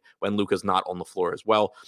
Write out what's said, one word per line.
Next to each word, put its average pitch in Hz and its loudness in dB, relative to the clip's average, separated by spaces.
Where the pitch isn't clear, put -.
when 104 -2
Luka's 98 0
not 95 0
on 90 -6
the 85 -8
floor 90 -4
as - -12
well. 107 2